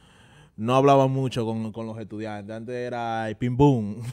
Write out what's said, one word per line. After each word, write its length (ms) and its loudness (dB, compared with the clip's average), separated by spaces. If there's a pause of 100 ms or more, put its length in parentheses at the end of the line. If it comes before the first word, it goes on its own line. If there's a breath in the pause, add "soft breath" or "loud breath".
(560 soft breath)
no 200 0
hablaban 360 6
mucho 340 -2
con, 280 -6
con 120 -10
los 140 -12
estudiantes, 560 -10
antes 200 -10
era 520 -4
el 80 -6
pim 220 -2
pum. 400 4 (160)